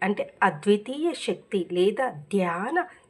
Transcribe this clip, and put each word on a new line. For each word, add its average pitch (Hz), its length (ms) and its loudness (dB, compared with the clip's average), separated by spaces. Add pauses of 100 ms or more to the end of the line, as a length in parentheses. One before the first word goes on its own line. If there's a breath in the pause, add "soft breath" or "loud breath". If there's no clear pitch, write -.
అంటే 196 400 -2
అద్వితీయ 208 720 2
శక్తి 196 600 -4
లేదా 202 360 2
ధ్యాన 196 760 -2 (260 loud breath)